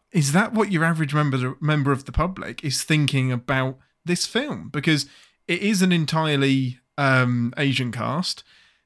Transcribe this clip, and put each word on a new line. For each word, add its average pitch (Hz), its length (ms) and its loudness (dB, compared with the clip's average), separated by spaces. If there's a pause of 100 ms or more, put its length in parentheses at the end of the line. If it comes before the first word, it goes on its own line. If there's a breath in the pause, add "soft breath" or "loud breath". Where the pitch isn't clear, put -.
(120)
is 139 220 2
that 202 200 2
what 214 180 0
your 160 140 2
average 156 280 0
member, 135 460 0
member 147 320 2
of 131 140 -2
the - 80 -12
public - 500 -4
is 135 200 -2
thinking 139 480 2
about 131 460 -2 (280 soft breath)
this 175 200 -2
film? 226 460 -6
Because 151 360 0 (400 loud breath)
it 170 140 -2
is 202 200 2
an 185 100 4
entirely, 139 880 2 (180)
um, 127 600 2
Asian 127 340 0
cast. 120 520 -4 (420 soft breath)